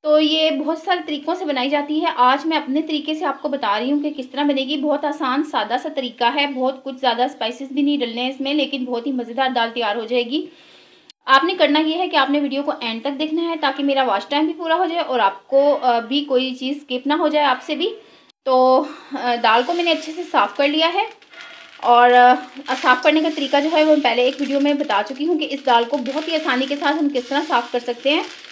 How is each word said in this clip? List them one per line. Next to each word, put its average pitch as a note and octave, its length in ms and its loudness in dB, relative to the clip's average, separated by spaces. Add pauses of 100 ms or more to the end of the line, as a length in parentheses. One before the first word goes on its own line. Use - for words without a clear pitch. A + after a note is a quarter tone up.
तो D4+ 140 4
ये D#4 320 2
बहुत D4 320 -4
सारे F4+ 180 0
तरीक़ों D#4 340 -4
से F#4 100 -6
बनाई C#4 240 -2
जाती D4 320 0
है। E4 140 0
आज C4 320 4
मैं D#4+ 100 0
अपने D4 240 0
तरीके D#4 340 -4
से D#4 100 -6
आपको C#4+ 240 -4
बता A3+ 280 -2
रही B3 140 -2
हूँ D4 120 2
कि D4 80 -2
किस C4+ 220 -10
तरह C#4 120 -2
बनेगी। C#4 320 0
बहुत D4 280 -2
आसान C#4+ 380 -2
सादा A#3 340 -2
सा D#4+ 140 -6
तरीका B3 380 -2
है, C#4+ 180 0
बहुत C4 380 -4
कुछ C4 140 -10
ज़्यादा B3 300 0
spices B3+ 440 -8
भी C#4 100 0
नहीं D4 160 2
डलने A#3 220 -4
हैं B3+ 100 -2
इसमें, C4+ 240 -4
लेकिन C4+ 300 -2
बहुत A#3+ 220 -6
ही C#4 60 -4
मज़ेदार B3+ 400 -2
दाल A#3 180 0
तैयार A#3 260 -2
हो A#3 80 -6
जाएगी। A#3+ 440 -2 (760)
आपने E4+ 280 4
करना D4+ 260 2
ये D#4+ 160 0
है F4+ 120 -2
कि D#4+ 80 -2
आपने C#4+ 240 2
वीडियो C#4 220 -4
को D4 200 -4
end A3+ 220 -6
तक C#4+ 80 -2
देखना D#4 300 -4
है E4 140 -4
ताकि C#4+ 260 -2
मेरा C4+ 220 0
watch G#3 260 -2
time D4 160 0
भी E4+ 60 -2
पूरा D#4+ 220 -2
हो F4+ 120 0
जाए E4 160 -2
और B3+ 180 -2
आपको, C#4 520 2
अ, A#3+ 300 2
भी B3+ 220 -2
कोई C4 300 0
चीज़ C4 260 -6
skip B3+ 260 -8
ना D4 80 2
हो D#4+ 140 0
जाए D4 180 2
आपसे C4 300 -2
भी। F#4+ 180 -4 (520)
तो, C4 420 4 (280)
अ, A#3+ 220 -2
दाल A#3 240 4
को D4 100 -2
मैंने E4+ 200 0
अच्छे D#4+ 200 -4
से E4+ 120 -10
साफ़ - 320 0
कर C#4+ 120 2
लिया D#4 220 2
है G4+ 180 -2 (760)
और, A#3+ 280 8
अ, B3+ 640 4
साफ़ B3+ 280 2
करने D#4 200 4
का D#4 80 0
तरीका C#4+ 300 0
जो D#4 100 0
है D#4 140 4
वो D#4 80 6
मैं D4 100 4
पहले A#3+ 240 2
एक C4+ 140 -2
वीडियो C#4 200 0
में C#4+ 180 2
बता D4 240 0
चुकी C4 220 -6
हूँ E4 140 0
कि D4+ 80 -2
इस C#4 200 -6
दाल A#3+ 180 4
को C4 200 -4
बहुत D4 240 -6
ही E4 80 -2
आसानी C4+ 300 -2
के C#4 100 -4
साथ D4 160 0
हम D#4 160 0
किस B3+ 220 -4
तरह C#4+ 140 0
साफ़ - 280 -2
कर B3 100 -2
सकते B3 280 -4
हैं। D#4+ 140 0 (260)